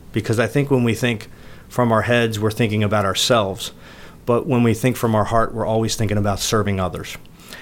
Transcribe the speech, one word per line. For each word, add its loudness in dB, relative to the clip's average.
Because 0
I 2
think 0
when 4
we 2
think -2
from 2
our 4
heads, 2
we're 0
thinking 0
about 2
ourselves. 0
But 0
when 4
we 4
think 0
from 0
our 4
heart, 0
we're -4
always -2
thinking 0
about 0
serving 0
others. -6